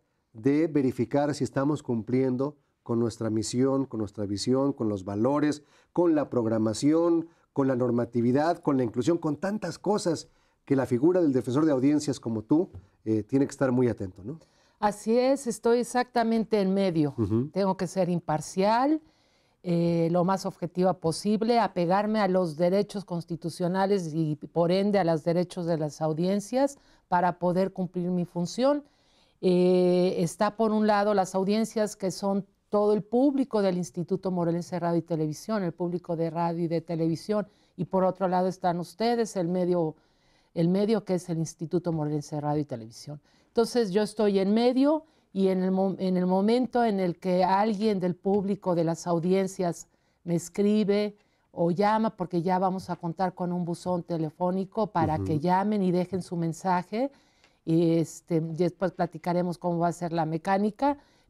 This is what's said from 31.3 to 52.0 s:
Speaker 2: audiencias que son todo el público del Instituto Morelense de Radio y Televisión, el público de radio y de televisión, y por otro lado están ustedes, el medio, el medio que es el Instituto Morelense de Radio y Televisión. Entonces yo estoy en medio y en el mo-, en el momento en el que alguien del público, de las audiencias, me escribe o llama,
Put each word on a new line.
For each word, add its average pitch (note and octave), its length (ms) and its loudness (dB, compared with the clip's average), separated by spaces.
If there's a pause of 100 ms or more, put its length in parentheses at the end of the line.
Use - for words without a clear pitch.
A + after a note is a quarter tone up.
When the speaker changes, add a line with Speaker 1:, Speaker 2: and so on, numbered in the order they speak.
Speaker 2:
audiencias G#3 580 0
que F#3+ 160 -4
son G3 340 -4 (260)
todo G#3 220 2
el G#3 120 0
público C4 580 0
del F#3+ 160 2
Instituto F3+ 540 -4
Morelense E3+ 420 -2
de E3+ 60 -4
Radio E3+ 180 0
y E3 40 -2
Televisión, E3 600 -4
el E3+ 80 -2
público F3 460 -6
de E3 120 -2
radio E3+ 360 -4
y - 20 0
de E3 140 -2
televisión, E3 640 -2 (300)
y F3 80 -4
por F#3+ 200 0
otro F#3 220 0
lado F3+ 220 0
están F3 320 -2
ustedes, A3+ 560 -2
el F3+ 100 -2
medio, F3 480 0 (600)
el E3+ 140 2
medio G#3 360 2
que F#3 100 -2
es F3 140 -4
el E3 100 -4
Instituto E3 540 -4
Morelense D3+ 420 -4
de D3+ 60 -4
Radio D3 220 0
y - 20 -2
Televisión. B2 560 -14 (260)
Entonces A3+ 460 0
yo G#3 100 2
estoy G#3 380 0
en F#3+ 120 2
medio C4 520 2 (280)
y F#3+ 160 2
en F#3 140 0
el F#3 80 0
mo-, F#3+ 300 0
en F#3 160 0
el F3+ 100 2
momento A3+ 580 2
en G#3 140 0
el F3 220 -2
que F3+ 240 2
alguien G3+ 560 2
del F3+ 160 -2
público, G3 580 0
de E3 80 2
las E3 240 -2
audiencias, F3+ 800 0 (380)
me E3+ 100 -2
escribe G#3 800 0 (360)
o F3 180 0
llama, G#3 460 2